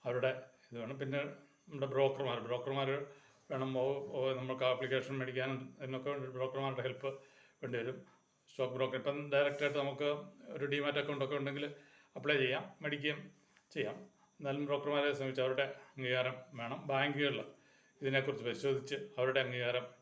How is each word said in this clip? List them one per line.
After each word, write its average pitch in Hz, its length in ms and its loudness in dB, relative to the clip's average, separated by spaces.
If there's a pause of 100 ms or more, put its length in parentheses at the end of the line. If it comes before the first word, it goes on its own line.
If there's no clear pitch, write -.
അവരുടെ 127 260 2 (380)
ഇത് 120 100 -12
വേണം. 127 220 -6
പിന്നെ 139 200 -2 (480)
നമ്മുടെ 139 240 -2
ബ്രോക്കർമാർ, 135 440 4 (100)
ബ്രോക്കർമാർ 135 420 0 (600)
വേണം. 131 200 -2 (140)
ഓ-, 139 180 2 (160)
ഓ-, 131 220 2
നമുക്ക് 131 320 0
ആപ്ലിക്കേഷൻ 131 480 0
മേടിക്കാനും 131 400 -2 (240)
ഇതിനൊക്കെ 131 260 -4
വേണ്ടി 131 280 -4
ബ്രോക്കർമാരുടെ 131 500 0
ഹെൽപ്പ് 135 220 -4 (520)
വേണ്ടി 123 200 -2
വരും. 127 160 -4 (520)
സ്റ്റോക്ക് 127 280 -2
ബ്രോക്കർ 131 240 0
ഇപ്പം 143 160 -2 (160)
ഡയറക്റ്റായിട്ട് 143 500 4
നമുക്ക് 139 240 0 (480)
ഒരു 147 160 -2
ഡീമാറ്റ് 143 300 2
അക്കൗണ്ട് 143 240 0
ഒക്കെ 143 160 -2
ഉണ്ടെങ്കിൽ 143 240 -2 (500)
അപ്ലൈ 143 280 2
ചെയ്യാം, 139 200 2 (180)
മേടിക്കുകയും 147 380 -2 (520)
ചെയ്യാം. 104 260 -2 (420)
എന്നാലും 143 300 -2
ബ്രോക്കർമാരെ 143 500 2
സമീപിച്ച് 131 260 0
അവരുടെ 131 200 2 (300)
അംഗീകാരം 127 400 2 (240)
വേണം. 120 200 -4 (120)
ബാങ്കുകളിൽ 139 480 2 (640)
ഇതിനെക്കുറിച്ച് 135 460 2
പരിശോധിച്ച് 135 500 0 (200)
അവരുടെ 131 280 4
അംഗീകാരം 123 400 0 (160)